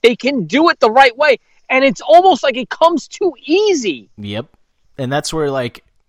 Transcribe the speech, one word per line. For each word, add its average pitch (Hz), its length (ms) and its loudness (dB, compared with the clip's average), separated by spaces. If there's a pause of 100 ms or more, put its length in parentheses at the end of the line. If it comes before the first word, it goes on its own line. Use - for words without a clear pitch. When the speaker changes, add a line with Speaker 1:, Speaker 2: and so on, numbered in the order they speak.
Speaker 1:
they 233 160 2
can 247 300 -4
do 294 240 2
it - 100 -4
the 233 100 2
right 254 240 4
way. 277 220 0 (340)
And 262 120 0
it's 269 200 0
almost 349 400 4
like 269 160 -2
it 254 100 -8
comes 330 400 -2
too 349 340 -4
easy. 277 760 -2
Speaker 2:
Yep. 104 280 -8 (520)
And 127 120 -8
that's 147 220 -4
where, 151 180 -4
like, 127 320 -8 (260)